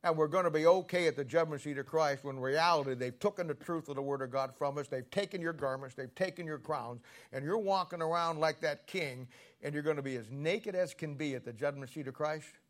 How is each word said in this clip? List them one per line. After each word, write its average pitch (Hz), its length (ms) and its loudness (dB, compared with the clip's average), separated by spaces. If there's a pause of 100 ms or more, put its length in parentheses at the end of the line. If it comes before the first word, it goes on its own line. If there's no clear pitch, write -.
and 165 140 4
we're 156 120 4
gonna 175 220 4
be 156 160 6
okay 180 400 6
at 147 100 2
the 147 80 -2
judgment 151 360 2
seat 143 180 -6
of 135 80 -6
Christ," 147 380 2
when 135 120 -6
in 131 60 -6
reality 143 520 4
they've 127 240 -4
taken 202 280 0
the 151 80 -4
truth 160 340 -6
of 139 80 -6
the 135 60 -2
Word 139 200 -2
of 127 80 -6
God 135 240 -2
from 143 240 -2
us, 143 100 -6
they've 131 220 -6
taken 190 320 -2
your 165 120 -2
garments, 135 400 -4
they've 131 200 -8
taken 175 320 -2
your 151 120 -6
crowns, 120 440 -6 (300)
and 135 120 -6
you're 185 140 0
walking 190 420 0
around 165 400 2
like 156 200 2
that 147 260 -2
king, 131 420 -6 (340)
and 147 120 -4
you're 147 80 -4
gonna 147 200 0
be 135 140 -4
as 110 140 -8
naked 180 440 -2
as 185 200 0
can 151 200 -6
be 139 200 -2
at 123 100 -6
the 120 80 -8
judgment 135 380 -4
seat 143 180 -8
of 131 60 -10
Christ. 151 340 -4 (220)